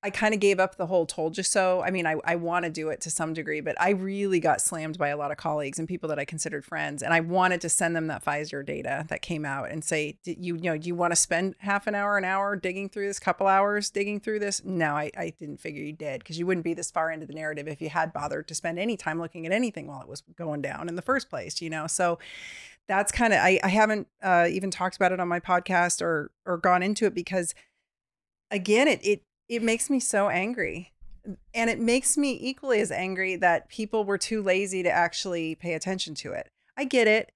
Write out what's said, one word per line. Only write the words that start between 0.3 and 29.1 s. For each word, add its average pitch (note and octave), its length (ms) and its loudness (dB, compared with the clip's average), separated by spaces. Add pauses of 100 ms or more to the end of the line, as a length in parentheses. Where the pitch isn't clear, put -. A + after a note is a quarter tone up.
gave G3 240 4
up F#3 160 2
the F#3 80 -4
whole E3+ 220 2
"told D#3+ 320 -4
you G3 40 -4
so." F#3 380 4
I F3+ 100 0
mean, F3+ 160 0
I, D#3 100 2 (100)
I F3 100 2
wanna E3+ 320 0
do D#3 220 -4
it C3 100 -4
to E3 100 -8
some D#3+ 220 -2
degree, D3+ 300 -4
but D3+ 180 -2
I F3+ 80 4
really G3 500 0
got D#3 220 4
slammed D#3 380 -4
by D3 100 0
a C#3+ 80 -2
lot D3 140 -4
of D3 80 -6
colleagues D3+ 400 -4
and D#3+ 100 -4
people F3 220 -6
that D3+ 80 -2
I C#3+ 80 -4
considered D3+ 360 -6
friends. D3+ 400 -6
And E3 120 2
I E3 60 6
wanted F3+ 420 2
to E3+ 80 -4
send E3+ 260 2
them D#3+ 120 -2
that D3 140 -6
Pfizer D3 440 -4
data D3 420 -4
that - 140 -6
came D3+ 240 -6
out C#3 240 -6
and D#3 120 -6
say, D3+ 400 -2
"D-, F3 160 -8
you, F3 180 -4
you E3 80 -8
know, E3 120 0
do D#3+ 120 -6
you F3 60 -2
wanna E3+ 220 2
spend F3+ 440 2
half G3+ 260 -2
an G#3 80 -2
hour, G3+ 240 0
an F#3+ 80 0
hour G3 280 0
digging F#3+ 360 -4
through G3+ 160 -6
this, G3+ 120 -6
couple - 280 0
hours G3+ 420 4
digging G3+ 320 -2
through G#3+ 200 -4
this?" G3+ 220 -4
No, E3 320 0
I, D3+ 220 -2
I E3+ 220 -6
didn't D3 200 -12
figure D3 240 -10
you D3+ 120 -10
did, D3 280 -8
'cause D#3+ 140 -12
you E3+ 80 -2
wouldn't F3+ 200 0
be E3+ 100 0
this D#3+ 160 -6
far D#3+ 200 0
into D#3+ 140 -8
the D3+ 80 -14
narrative D3+ 340 -6
if D3+ 140 -8
you D#3 80 -6
had E3 240 -2
bothered D3 360 -6
to D#3+ 60 -14
spend E3+ 240 -4
any G#3+ 200 -2
time D#3+ 200 -4
looking E3 280 -8
at E3+ 60 -2
anything G#3 340 -2
while C#3+ 160 -14
it - 60 -18
was C3 120 -14 (160)
going D3+ 240 -4
down D3+ 300 -6
in E3+ 60 -6
the F3+ 60 -8
first C4 280 -2
place, C3+ 320 -8
you E3 80 -6
know? D#3+ 160 -6
So E3+ 320 0 (680)
that's G3+ 220 2
kinda, A3 280 4
I, F3 260 6
I G3 40 6
haven't, G#3+ 400 4 (140)
uh, F3 280 6
even F#3+ 200 -2
talked F#3 260 -4
about F#3 160 4
it F#3 80 -2
on F3 80 0
my F3 120 0
podcast F3+ 640 2
or, D#3+ 280 -2 (140)
or F3 140 -2
gone F3+ 240 4
into G#3 240 0
it F#3+ 80 2
because, F3 400 -2 (960)
again, G#3 360 4
it, C4+ 160 2
it, G3+ 200 2 (240)